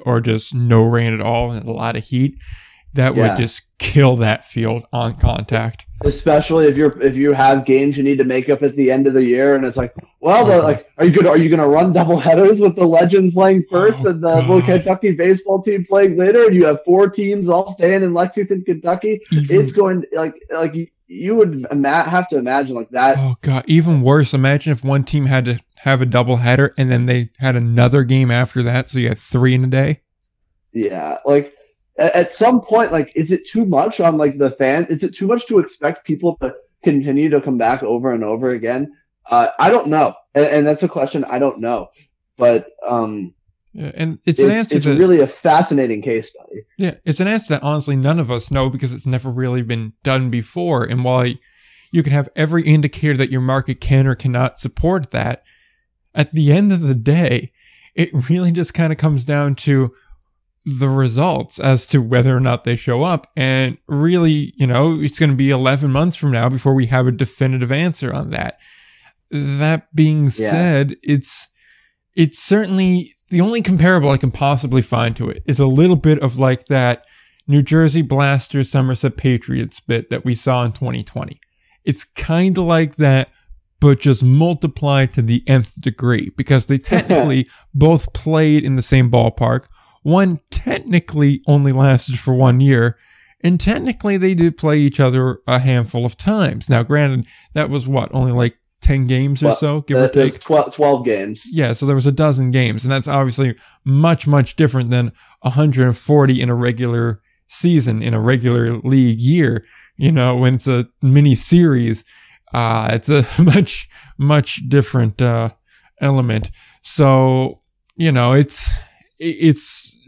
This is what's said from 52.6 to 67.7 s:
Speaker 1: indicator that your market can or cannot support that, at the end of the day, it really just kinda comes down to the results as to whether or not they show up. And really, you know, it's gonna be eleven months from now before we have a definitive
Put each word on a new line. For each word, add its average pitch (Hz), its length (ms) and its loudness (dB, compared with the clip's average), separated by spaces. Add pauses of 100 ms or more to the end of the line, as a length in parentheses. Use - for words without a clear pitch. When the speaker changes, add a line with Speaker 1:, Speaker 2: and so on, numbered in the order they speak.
Speaker 1:
indicator 151 540 0
that 131 140 -2
your 131 100 -2
market 131 380 -4
can 135 260 2
or 131 100 0
cannot 127 440 -4
support 160 520 -4
that, 123 320 -6 (720)
at 147 200 -2
the 147 180 2
end 202 220 4
of 175 80 0
the 139 140 0
day, 127 560 0 (440)
it 170 140 -2 (200)
really 175 220 0
just 170 220 -4
kinda 160 220 -2
comes 147 280 -2
down 143 320 -2
to 135 380 0 (720)
the 135 240 -2
results 135 680 -2
as 131 280 0
to 139 140 2
whether 123 340 0
or 123 40 0
not 123 240 -2
they 120 120 -2
show 123 280 -2
up. 170 240 -4 (100)
And 131 400 -2 (100)
really, 156 720 0
you 139 100 0
know, 147 320 0
it's 147 200 -4
gonna 147 160 2
be 135 160 0
eleven 135 400 0
months 160 260 0
from 143 140 -2
now 120 180 0
before 135 260 0
we 127 120 0
have 127 200 0
a 127 40 2
definitive 127 600 -4